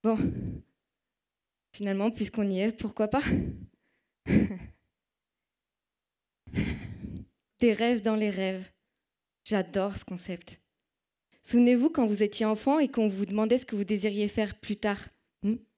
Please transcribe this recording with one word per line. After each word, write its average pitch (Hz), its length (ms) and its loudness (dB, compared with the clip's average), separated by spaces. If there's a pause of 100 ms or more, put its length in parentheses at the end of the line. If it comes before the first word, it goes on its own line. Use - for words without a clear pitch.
Bon. 220 160 2 (1500)
Finalement, 202 380 0
puisqu'on 214 380 -2
y 190 120 0
est, 220 120 0
pourquoi 214 360 -4
pas ? 277 140 0 (1040)
<laughs> - 60 2 (3250)
Des 233 140 4
rêves 233 300 0
dans 220 140 0
les 214 140 0
rêves. 190 400 -6 (760)
J'adore 196 520 -2
ce - 80 -10
concept. 180 560 -12 (840)
Souvenez-vous 240 480 6
quand 262 160 2
vous 208 160 2
étiez 214 240 0
enfant 220 320 2
et 277 100 4
qu'on 226 200 2
vous 196 180 -2
demandait 220 320 2
ce 254 80 -4
que 220 100 -6
vous 202 80 0
désiriez 208 440 0
faire 208 320 -2
plus 202 160 -6
tard, 202 320 -4 (340)
hmm ? 214 140 0 (220)